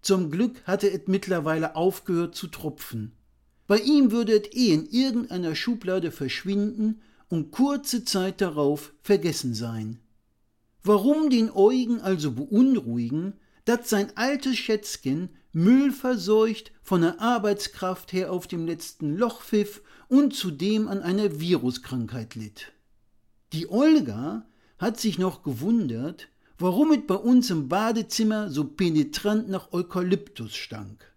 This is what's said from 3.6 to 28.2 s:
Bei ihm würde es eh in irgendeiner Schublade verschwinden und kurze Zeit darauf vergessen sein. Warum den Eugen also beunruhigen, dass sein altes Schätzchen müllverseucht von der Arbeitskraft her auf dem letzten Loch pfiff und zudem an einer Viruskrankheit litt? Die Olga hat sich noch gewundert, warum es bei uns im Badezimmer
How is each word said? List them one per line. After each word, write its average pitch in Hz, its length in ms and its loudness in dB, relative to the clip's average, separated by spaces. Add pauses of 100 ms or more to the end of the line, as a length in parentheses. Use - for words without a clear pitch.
Bei 208 120 4
ihm 262 320 4
würde 220 280 4
es - 160 -8
eh 240 180 4
in 156 120 2
irgendeiner 220 680 0
Schublade 185 560 -2
verschwinden 202 880 -2 (260)
und 160 240 -4
kurze 277 540 0
Zeit 190 340 -2
darauf 147 640 0
vergessen 165 520 0
sein. 113 460 -8 (840)
Warum 269 460 4
den 226 220 4
Eugen 233 480 4
also 160 320 -2
beunruhigen, 156 1040 0 (320)
dass 233 240 0
sein 202 260 0
altes 262 420 -2
Schätzchen 180 760 -4 (200)
müllverseucht 220 1200 2 (100)
von 180 200 2
der 170 180 0
Arbeitskraft 202 960 -4
her 185 180 -2
auf 180 160 -6
dem 165 180 -6
letzten 160 520 -6
Loch 233 240 -2
pfiff 208 400 -2 (260)
und 277 260 4
zudem 190 540 -2
an 196 140 -4
einer 180 400 0
Viruskrankheit 123 960 -4
litt? 107 360 -14 (800)
Die 160 180 -6
Olga 226 760 2 (320)
hat 220 200 -2
sich 190 220 -2
noch 196 240 -2
gewundert, 143 880 -4 (280)
warum 196 340 2
es 277 160 4
bei 185 80 2
uns 240 340 4
im 156 180 -2
Badezimmer 214 840 0